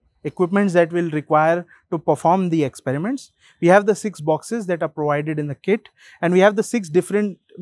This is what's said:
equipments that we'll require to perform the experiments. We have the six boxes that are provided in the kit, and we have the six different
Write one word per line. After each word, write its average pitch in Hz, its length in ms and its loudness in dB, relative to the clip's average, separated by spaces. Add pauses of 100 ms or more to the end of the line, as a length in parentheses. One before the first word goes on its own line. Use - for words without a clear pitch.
(240)
equipments 185 480 0
that 170 220 2
we'll 175 180 -2
require 160 540 0 (260)
to 165 80 -4
perform 170 500 0
the 160 140 0
experiments. 151 680 -6 (260)
We 170 80 2
have 196 180 6
the 202 100 0
six 190 260 -8
boxes 160 460 -4
that 170 140 -4
are 165 60 -2
provided 151 500 -4
in 147 100 -6
the 139 80 -8
kit, - 340 -4 (320)
and 170 100 0
we 185 80 4
have 202 160 6
the 214 80 0
six 202 240 -4
different 185 520 -2 (220)